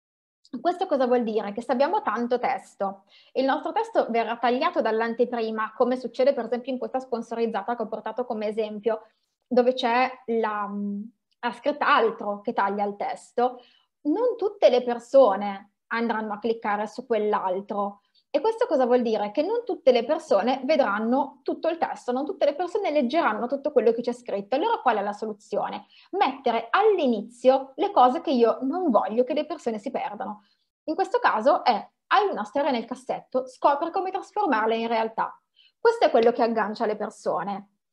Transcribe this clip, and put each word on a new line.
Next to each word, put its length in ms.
Questo 240
cosa 220
vuol 160
dire? 280
Che 100
se 120
abbiamo 280
tanto 380
testo, 640
il 100
nostro 300
testo 360
verrà 280
tagliato 420
dall'anteprima, 960
come 220
succede 360
per 120
esempio 260
in 60
questa 220
sponsorizzata 760
che 60
ho 60
portato 380
come 220
esempio, 540
dove 280
c'è 360
la, 420
la 120
scritta 420
altro 460
che 140
taglia 320
il 100
testo. 640
Non 340
tutte 320
le 140
persone 880
andranno 440
a 80
cliccare 480
su 180
quell'altro. 920
E 60
questo 260
cosa 180
vuol 160
dire? 300
Che 120
non 200
tutte 300
le 100
persone 640
vedranno 760
tutto 280
il 80
testo, 340
non 140
tutte 180
le 100
persone 380
leggeranno 560
tutto 240
quello 220
che 80
c'è 100
scritto. 460
Allora 240
qual 160
è 40
la 120
soluzione? 720
Mettere 580
all'inizio 1040
le 160
cose 280
che 120
io 320
non 260
voglio 340
che 100
le 120
persone 340
si 100
perdano. 540
In 60
questo 240
caso 440
è, 260
hai 220
una 140
storia 280
nel 120
cassetto, 640
scopri 420
come 220
trasformarla 640
in 160
realtà. 520
Questo 240
è 60
quello 240
che 100
aggancia 420
le 120
persone, 720